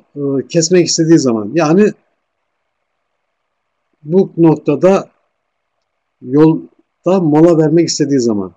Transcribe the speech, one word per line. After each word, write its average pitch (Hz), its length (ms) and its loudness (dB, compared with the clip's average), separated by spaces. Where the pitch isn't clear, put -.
e, 139 320 -6
kesmek 170 380 0
istediği 165 320 2
zaman, 113 360 -2
yani 170 380 0
bu 170 340 -2
noktada 160 720 0
yolda 156 1000 -2
mola 160 380 2
vermek 160 300 0
istediği 139 320 -2
zaman. 101 360 -4